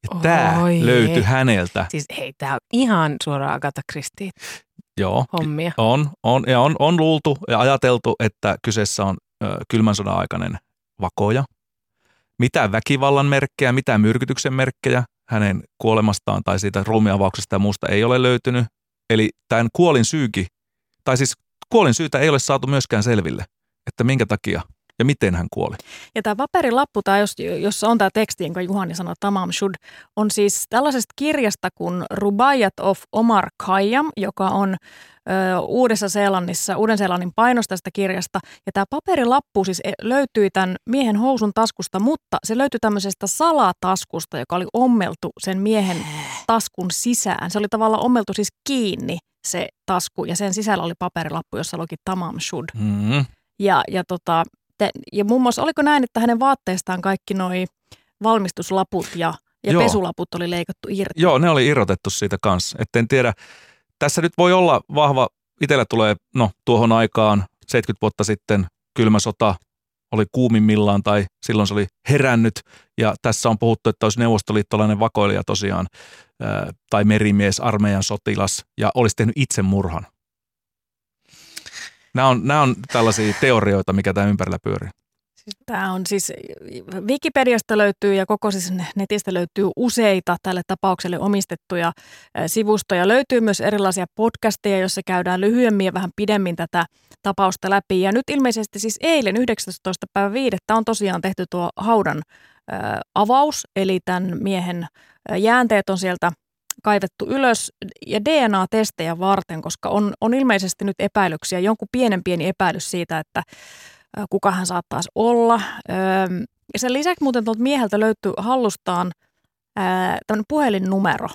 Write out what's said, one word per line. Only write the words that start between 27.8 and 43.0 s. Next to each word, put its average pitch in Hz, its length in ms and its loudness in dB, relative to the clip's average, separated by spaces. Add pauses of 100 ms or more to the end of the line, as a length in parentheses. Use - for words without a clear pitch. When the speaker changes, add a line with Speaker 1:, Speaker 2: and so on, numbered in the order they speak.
Speaker 3:
on 233 100 4
tää 196 160 4
teksti, 214 300 -2
jonka 170 180 -6
Juhani 180 320 -4
sanoi, 170 260 -8
Tamam 190 320 -2
Shud, 196 220 -2 (420)
on 208 140 0
siis 202 400 0
tällaisesta 262 460 0
kirjasta 269 580 -2
kuin 175 360 -6
Rubaiyat 202 720 2
of 190 220 0 (100)
Omar 214 360 2 (160)
Khayyam, 214 520 0
joka 190 320 -4
on, 196 280 0 (540)
ö, 185 300 0
Uudessa 220 480 0
Seelannissa, 185 680 -2
Uuden-Seelannin 190 600 0
painos 233 300 2
tästä 185 260 -8
kirjasta. 185 480 -4 (260)
Ja 190 60 -8
tää 196 180 0
paperilappu 262 760 0
siis 185 200 -4
e-, - 80 -4 (100)
löytyi 226 500 0
tän 185 240 0 (100)
miehen 233 300 0
housun 226 380 0
taskusta, 220 460 -2
mutta 277 460 -2
se 226 120 -2
löytyi 269 220 0
tämmöisestä 202 460 -2